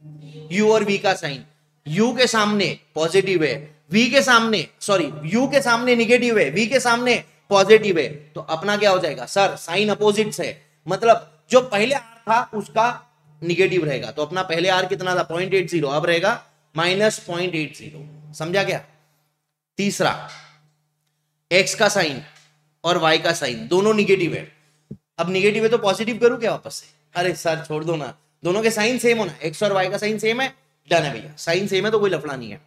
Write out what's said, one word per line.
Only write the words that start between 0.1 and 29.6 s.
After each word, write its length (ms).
यू 200
और 120
वी 140
का 160
साइन, 300
यू 260
के 140
सामने 500
positive 500
है, 100
V 200
के 120
सामने, 440
sorry, 300
U 220
के 140
सामने 340
negative 420
है, 120
V 160
के 140
सामने 420
positive 480
है, 100
तो 80
अपना 340
क्या 140
हो 80
जाएगा? 280
Sir 320
sign 320
opposites 500
है, 160
मतलब 440
जो 120
पहले 320
आर 260
था 200
उसका 320
negative 420
रहेगा, 260
तो 120
अपना 220
पहले 260
R 160
कितना 300
था? 80
पॉइंट 300
एट 160
ज़ीरो, 200
अब 160
रहेगा 360
माइनस 460
पॉइंट 340
एट 220
ज़ीरो। 580
समझा 300
क्या? 180
तीसरा, 520
X 240
का 160
sign 320
और 140
वाई 200
का 160
sign 340
दोनों 260
negative 400
है। 120
अब 120
negative 320
है 60
तो 100
positive 400
करूँ 220
क्या 100
वापस 240
से? 120
अरे 220
sir 300
छोड़ 180
दो 120
ना, 180
दोनों 200
के 100
sign 260
same 200
होना, 240
X 200